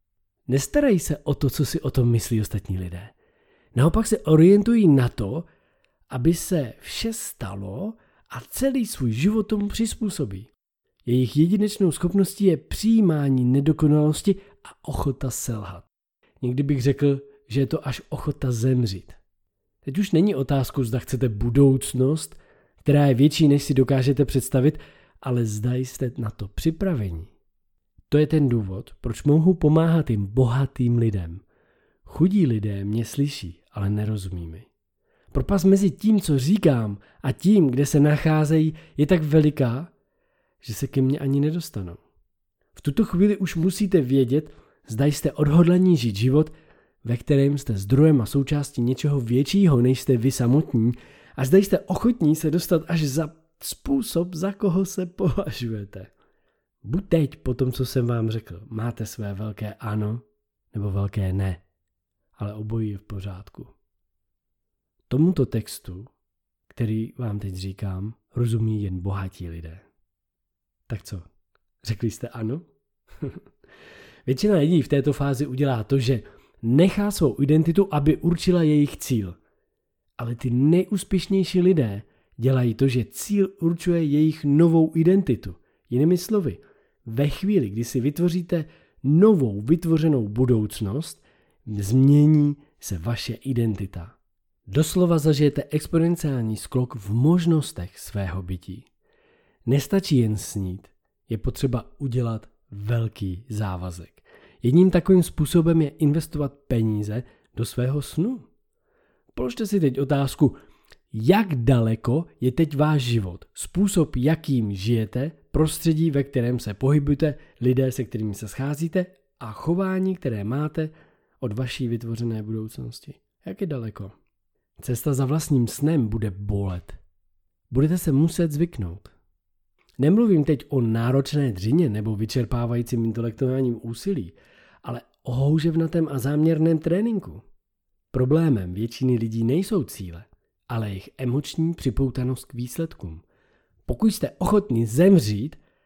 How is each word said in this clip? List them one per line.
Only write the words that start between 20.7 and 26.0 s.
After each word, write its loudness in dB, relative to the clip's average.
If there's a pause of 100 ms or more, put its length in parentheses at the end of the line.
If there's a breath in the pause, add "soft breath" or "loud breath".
zda -4
chcete -2
budoucnost, 2 (400 soft breath)
která 4
je 4
větší, 4
než 4
si -2
dokážete 2
představit, 0 (440 soft breath)
ale -2
zda -4
jste -4